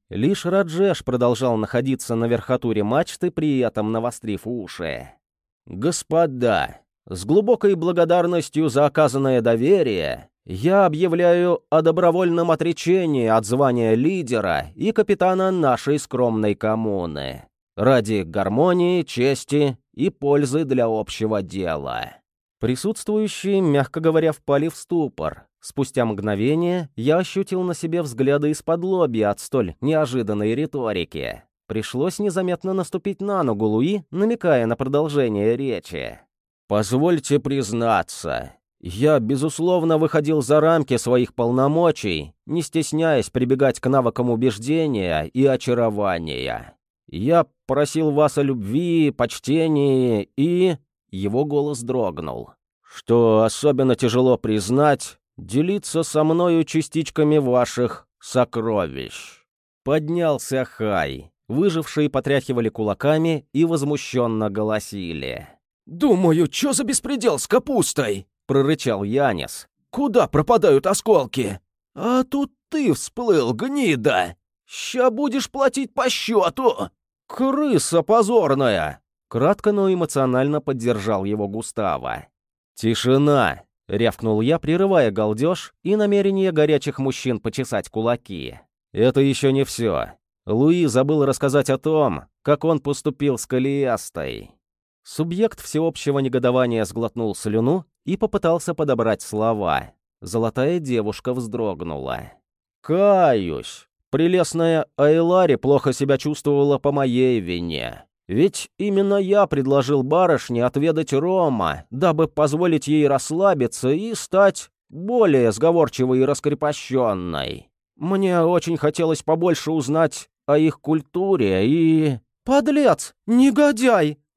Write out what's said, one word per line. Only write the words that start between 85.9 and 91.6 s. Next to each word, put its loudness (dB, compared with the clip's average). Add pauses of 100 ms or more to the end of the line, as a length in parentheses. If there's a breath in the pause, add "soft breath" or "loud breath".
намерение 2
горячих 0
мужчин -2
почесать -6
кулаки. -4 (320)
«Это 2
ещё 2
не 2
всё. -4 (320)
Луи 4
забыл 2
рассказать 0